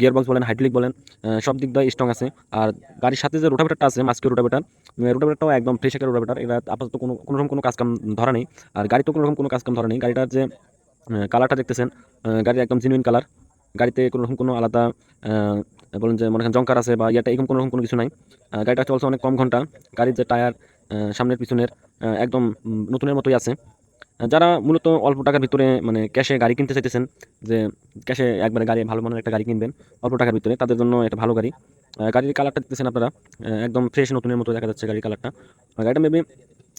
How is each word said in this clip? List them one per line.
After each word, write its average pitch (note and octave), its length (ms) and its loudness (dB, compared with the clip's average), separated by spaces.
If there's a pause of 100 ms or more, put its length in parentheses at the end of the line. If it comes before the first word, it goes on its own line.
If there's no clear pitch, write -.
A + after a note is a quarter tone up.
গিয়ারবক্স B2+ 280 4
বলেন, C3 140 2
হাইড্রোলিক A#2+ 300 0
বলেন, B2 200 0 (300)
আহ, A2 180 -2
সব C3+ 180 -2
দিক C3 140 -4
দিয়ে C3 180 2
স্ট্রং B2+ 200 -2
আছে। B2+ 200 -4 (200)
আর G#2+ 220 0 (300)
গাড়ির B2+ 140 2
সাথে D3 220 -2
যে D#3 100 4
রোটাভেটারটা D#3 380 2
আছে, B2+ 160 2
মাস্কির B2 280 0
রোটাভেটার, B2 320 2
আহ, - 500 -2
রোটাভেটারটাও D3+ 360 0
একদম B2+ 280 2
ফ্রেশ C3 180 -2
একটা C3+ 120 -4
রোটাভেটার। A#2+ 320 -2
এটা A#2+ 180 -2
আপাতত A#2+ 400 -6
কোনো, B2 180 -4
কোনো C#3 240 -6
রকম C#3+ 100 0
কোনো C#3 120 -4
কাজ C3 160 -2
কাম A#2+ 200 0
ধরা G#2+ 360 -2
নেই। A#2+ 120 -2 (300)
আর G#2 120 -2
গাড়িতেও B2+ 280 2
কোনো D3+ 100 0
রকম D3 100 0
কোনো C#3 140 -2
কাজ B2+ 140 -4
কাম B2 120 -2
ধরা A#2 140 -2
নেই। A2+ 100 0
গাড়িটার B2 300 0
যে, C3 140 0
আহ, C3 60 -2 (840)
কালারটা B2+ 260 2
দেখতেছেন, B2 320 -2
আহ, - 540 -4
গাড়ির A#2+ 200 2
একদম B2 160 0
জেনুইন C3 240 2
কালার। A#2+ 200 2 (560)
গাড়িতে B2 320 2
কোনো B2 140 -2
রকম A#2+ 100 -4
কোনো B2+ 200 0
আলাদা, A#2 320 2
আহ, G#2 1120 -4
বলেন A2+ 180 0
যে A2+ 120 0
মনে A2 100 0
করেন A#2 140 -2
জংকার B2+ 260 2
আছে A#2+ 180 2
বা A2+ 140 2
ইয়াটা, A#2 200 2
এরকম C3 160 0
কোনো C3 140 0
রকম C3 100 -2
কোনো B2 120 -2
কিছু A#2+ 140 -2
নাই। A#2+ 120 0 (420)
আহ, G#2+ 140 -2
গাড়িটা B2 200 2
চলছে C3+ 220 0
অনেক C3+ 140 0
কম C3 160 0
ঘন্টা। B2 280 2 (340)
গাড়ির A#2+ 160 2
যে B2 100 0
টায়ার, A#2+ 280 0 (380)
আহ, G#2 220 -4
সামনের B2 260 -2
পিছনের, A#2+ 300 -2 (320)
আহ, A2+ 140 -2
একদম, A#2 380 0 (120)
উম, G#2+ 260 -4
নতুনের C#3 240 -2
মতোই C3+ 200 0
আছে। B2+ 180 -2
আহ, - 760 -12
যারা D#3+ 340 4
মূলত D#3 280 2
অল্প C#3 340 2
টাকার C#3+ 180 2
ভিতরে C3 400 2
মানে A2 280 0
ক্যাশে B2+ 300 0
গাড়ি A#2 160 2
কিনতে C3+ 200 -2
চাইতেছেন, B2 320 -2 (360)
যে A2 260 0 (360)
ক্যাশে B2 340 0
একবারে A2+ 280 0
গাড়ি, A2+ 180 2
ভালো A2 180 -4
মানের A#2 160 -6
একটা A2+ 120 -6
গাড়ি A2 140 -2
কিনবেন A2+ 260 -2 (320)
অল্প B2 140 -2
টাকার A#2+ 180 2
ভিতরে, A2 220 0
তাদের B2 200 0
জন্য A#2+ 200 2
একটা A2+ 200 0
ভালো A2+ 180 0
গাড়ি। A2 160 -2 (480)
আহ, G#2+ 120 -2
গাড়ির C3 220 0
কালারটা C#3 280 -2
দেখতেছেন C3 260 -6
আপনারা, A#2+ 200 0
আহ, - 420 -10
একদম A#2 400 0
ফ্রেশ C3+ 240 0
নতুনের B2 240 -2
মতো A#2+ 160 -2
দেখা A2+ 140 -4
যাচ্ছে A2 200 -6
গাড়ির G#2+ 160 -4
কালারটা। A2 280 -6 (480)
আর A2 60 0
গাড়িটা B2+ 160 2
maybe, D#3+ 240 4 (540)